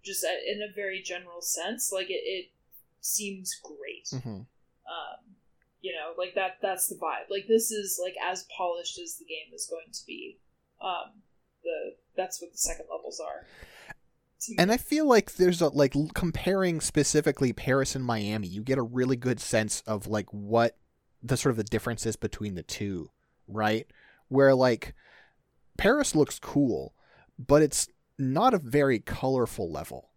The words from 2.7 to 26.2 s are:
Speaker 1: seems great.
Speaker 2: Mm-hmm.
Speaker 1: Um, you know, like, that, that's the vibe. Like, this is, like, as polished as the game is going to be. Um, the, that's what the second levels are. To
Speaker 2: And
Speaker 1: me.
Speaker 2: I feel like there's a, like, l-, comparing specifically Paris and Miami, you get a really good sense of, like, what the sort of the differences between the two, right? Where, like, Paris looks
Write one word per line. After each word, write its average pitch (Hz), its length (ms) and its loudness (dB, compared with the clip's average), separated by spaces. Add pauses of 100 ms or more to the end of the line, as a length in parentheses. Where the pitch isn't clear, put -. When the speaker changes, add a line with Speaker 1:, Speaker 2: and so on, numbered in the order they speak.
Speaker 1:
seems 196 640 -6
great. - 480 -16
Speaker 2:
Mm-hmm. 123 180 -8
Speaker 1:
Um, - 1040 -16 (460)
you 180 120 -8
know, 160 240 -10
like, 180 160 -6
that, 190 300 -2
that's 185 240 -2
the 190 80 -8
vibe. 151 340 -4
Like, 196 180 -4
this 226 220 4
is, 202 340 -6
like, 180 200 -6
as 185 240 -6 (100)
polished 175 420 -4
as 170 180 -12
the - 80 -20
game 160 280 -14
is 165 160 -8
going 160 220 -12
to - 160 -14
be. - 320 -14 (440)
Um, - 380 -8 (420)
the, 156 300 -6 (240)
that's 185 240 -4
what 175 100 -16
the - 60 -16
second - 340 -4
levels - 280 -10
are. 151 260 -10 (960)
To 226 160 -8
Speaker 2:
And 180 120 4
Speaker 1:
me. 220 40 4
Speaker 2:
I 240 40 2
feel 302 300 0
like 226 280 6
there's 180 260 4
a, 165 60 6
like, 139 280 4
l-, 147 200 2
comparing 180 680 0
specifically 143 720 2
Paris 131 420 0
and 131 80 -4
Miami, 107 440 -2
you 98 160 -8
get 131 160 0
a 127 40 0
really 127 320 2
good 120 240 0
sense 110 460 0
of, 107 220 -4
like, 104 240 0
what 110 460 2 (440)
the 127 160 0
sort 143 140 2
of 113 60 0
the 110 60 0
differences 113 520 -2
between 104 400 -6
the 85 80 -8
two, 95 480 -6 (360)
right? 107 380 0 (420)
Where, 135 280 8
like, 127 400 2 (840)
Paris 262 380 4
looks 147 240 4